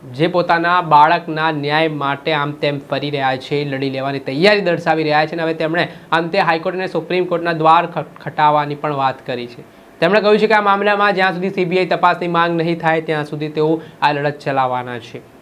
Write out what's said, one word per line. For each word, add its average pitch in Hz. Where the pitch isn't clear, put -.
જે 156
પોતાના 175
બાળકના 160
ન્યાય 151
માટે 143
આમ 147
તેમ 143
ફરી 139
રહ્યા 135
છે, 143
લડી 135
લેવાની 135
તૈયારી 170
દર્શાવી 170
રહ્યા 151
છે 156
અને 165
હવે 160
તેમણે 160
અંતે 165
હાઈકોર્ટ 170
અને 185
સુપ્રીમ 175
કોર્ટના 170
દ્વાર 160
ખટ-, -
ખટાવવાની 151
પણ 147
વાત 131
કરી 123
છે. -
તેમણે 185
કહ્યું 208
છે 214
કે 220
આ 208
મામલામાં 202
જ્યાં 190
સુધી 180
સી 180
બી 180
આઈ 180
તપાસની 175
માંગ 170
નહીં 165
થાય 160
ત્યાં 156
સુધી 151
તેઓ 156
આ 147
લડત 143
ચલાવવાના 127
છે. -